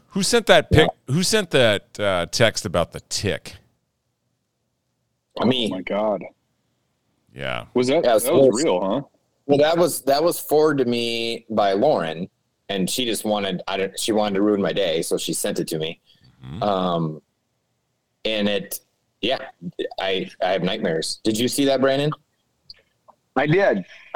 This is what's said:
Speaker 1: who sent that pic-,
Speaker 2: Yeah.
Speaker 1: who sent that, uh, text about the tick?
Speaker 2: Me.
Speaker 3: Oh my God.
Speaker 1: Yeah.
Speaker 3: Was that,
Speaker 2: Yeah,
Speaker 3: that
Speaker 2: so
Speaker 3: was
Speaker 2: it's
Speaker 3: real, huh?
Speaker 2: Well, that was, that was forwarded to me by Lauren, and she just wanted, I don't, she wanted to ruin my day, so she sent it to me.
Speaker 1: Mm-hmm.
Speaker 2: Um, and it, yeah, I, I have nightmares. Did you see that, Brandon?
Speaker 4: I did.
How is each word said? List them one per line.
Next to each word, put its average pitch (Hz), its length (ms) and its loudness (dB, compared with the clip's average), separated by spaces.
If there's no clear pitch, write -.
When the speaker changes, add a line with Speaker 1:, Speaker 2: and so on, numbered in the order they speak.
Speaker 1:
who 190 140 -4
sent 233 240 0
that 170 240 6
pic-, - 180 6
Speaker 2:
Yeah. 127 60 -4
Speaker 1:
who 175 100 2
sent 208 280 0
that, 110 480 2
uh, 95 280 0
text - 380 0
about 85 280 -2
the 73 80 -12
tick? - 560 -6
Speaker 2:
Me. 120 240 0
Speaker 3:
Oh 92 80 -6
my 92 60 -10
God. 101 420 -2
Speaker 1:
Yeah. 65 400 -8
Speaker 3:
Was 123 140 0
that, 131 180 0
Speaker 2:
Yeah, 120 80 4
Speaker 3:
that 107 80 4
Speaker 2:
so 139 160 0
Speaker 3:
was 135 100 8
Speaker 2:
it's 120 160 2
Speaker 3:
real, 98 180 2
huh? 101 200 -2
Speaker 2:
Well, 143 120 4
that 156 180 4
was, 165 260 2
that 139 200 2
was 170 160 0
forwarded 147 460 2
to 120 40 0
me 117 600 -2
by 104 240 2
Lauren, 95 560 0
and 95 200 -2
she 127 160 -4
just 110 200 -4
wanted, 101 420 -2
I 98 100 -4
don't, 95 220 -4
she - 140 -2
wanted 104 220 0
to 95 60 0
ruin 104 200 2
my 87 120 0
day, 82 280 -2
so - 160 -2
she - 160 -6
sent 101 260 -4
it 82 80 -4
to 80 100 -4
me. 80 220 -8
Speaker 1:
Mm-hmm. 71 200 -10
Speaker 2:
Um, 87 580 -2
and 107 260 -2
it, 98 300 -6
yeah, - 180 -2
I, 95 300 -4
I 92 60 0
have 92 160 0
nightmares. 85 600 -4
Did 110 140 0
you 123 100 0
see 139 180 0
that, 135 160 2
Brandon? 139 300 2
Speaker 4:
I 139 100 2
did. 151 380 2